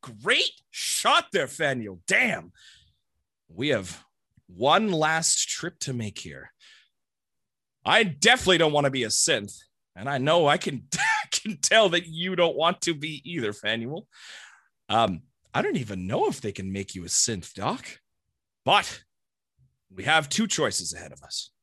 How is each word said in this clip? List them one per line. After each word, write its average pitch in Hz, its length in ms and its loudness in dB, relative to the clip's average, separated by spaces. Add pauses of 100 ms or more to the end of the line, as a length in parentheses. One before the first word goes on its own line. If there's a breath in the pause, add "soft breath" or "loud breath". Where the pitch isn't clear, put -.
great 165 500 0 (200)
shot - 600 2
there, 160 140 2
Faniel. 123 640 -2
Damn. 92 440 0 (960 soft breath)
We 101 200 -6
have 98 360 -4 (440)
one 147 440 2
last 160 560 0
trip - 320 -8
to 139 120 -6
make 113 260 -6
here. 71 340 -16 (1300 soft breath)
I 190 200 4
definitely 180 540 4
don't 156 140 4
wanna 143 180 4
be 131 140 -2
a 107 40 -4
synth, 104 480 0 (380)
and 104 140 -10
I 139 100 -2
know 151 300 4
I 147 80 6
can, 131 340 -6
<laughs> - 60 -6
I 880 340 0
can 208 280 -6
tell 220 320 4
that 170 180 0
you 175 260 -6
don't 170 220 2
want 170 260 2
to 170 120 -2
be 151 300 -10
either, 135 280 -4
Fanuel. 117 540 -6 (840 loud breath)
Um, 107 340 2 (320)
I 139 80 0
don't 370 140 0
even 101 320 -6
know 285 180 0
if - 140 -4
they 107 100 -6
can 95 220 -8
make 98 240 -8
you 87 80 -12
a 85 40 -14
synth, - 460 -2
Doc. 143 460 -8 (640)
But - 400 2 (880)
we 95 80 -10
have 151 260 2
two 208 200 0
choices 107 440 -2
ahead 80 200 -14
of - 100 -20
us. - 280 -12 (120)